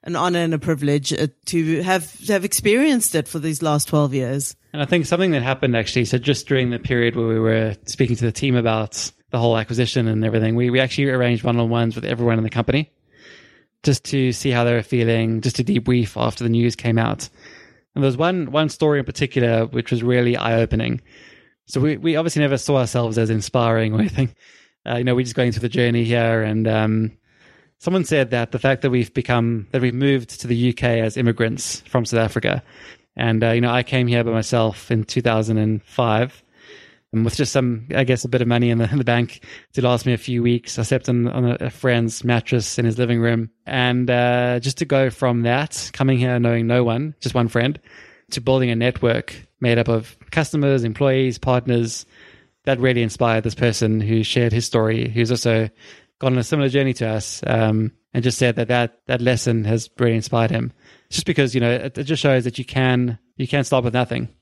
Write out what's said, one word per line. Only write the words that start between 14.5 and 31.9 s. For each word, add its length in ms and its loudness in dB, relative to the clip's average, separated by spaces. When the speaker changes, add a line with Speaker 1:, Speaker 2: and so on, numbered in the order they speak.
Speaker 2:
how 120 0
they 100 2
were 100 -2
feeling, 580 0
just 140 -2
to 80 -2
debrief 560 0
after 240 -2
the 60 0
news 260 2
came 240 -2
out. 300 -2
And 80 0
there 40 2
was 100 -2
one, 340 -2
one 180 0
story 300 0
in 60 -4
particular 600 0
which 240 -4
was 140 0
really 340 2
eye-opening. 640 0
So 160 -2
we, 160 0
we 180 0
obviously 260 0
never 160 2
saw 200 0
ourselves 400 0
as 140 2
inspiring 640 0
or 60 2
anything. 360 0
Uh, 100 -4
you 60 -2
know, 120 2
we're 80 2
just 120 -6
going 160 2
through 100 -2
the 80 -2
journey 340 2
here. 400 2
And, 240 0
um, 440 0
someone 260 0
said 260 2
that 200 -2
the 80 -4
fact 220 2
that 80 0
we've 240 0
become, 580 -2
that 100 0
we've 120 0
moved 480 -2
to 60 -10
the 80 0
U 180 2
K 280 0
as 160 -2
immigrants 640 0
from 240 -2